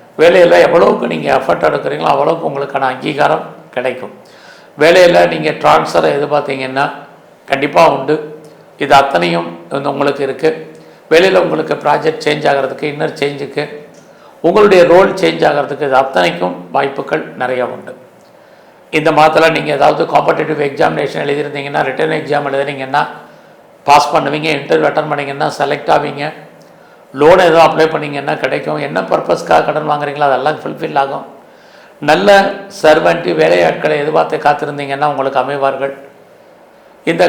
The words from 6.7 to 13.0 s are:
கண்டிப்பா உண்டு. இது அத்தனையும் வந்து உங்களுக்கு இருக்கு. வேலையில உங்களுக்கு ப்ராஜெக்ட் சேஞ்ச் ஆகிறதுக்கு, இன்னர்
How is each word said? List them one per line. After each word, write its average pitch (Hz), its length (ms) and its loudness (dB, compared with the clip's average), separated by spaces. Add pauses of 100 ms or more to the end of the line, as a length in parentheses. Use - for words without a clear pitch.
கண்டிப்பா 147 440 2
உண்டு. 147 520 -4 (360)
இது 143 180 2
அத்தனையும் 170 640 0 (100)
வந்து 143 200 -6
உங்களுக்கு 139 340 -2
இருக்கு. 135 480 -4 (380)
வேலையில 185 280 4
உங்களுக்கு 156 360 -2
ப்ராஜெக்ட் 151 540 -2
சேஞ்ச் 151 200 -2
ஆகிறதுக்கு, 135 360 -2
இன்னர் 151 300 -6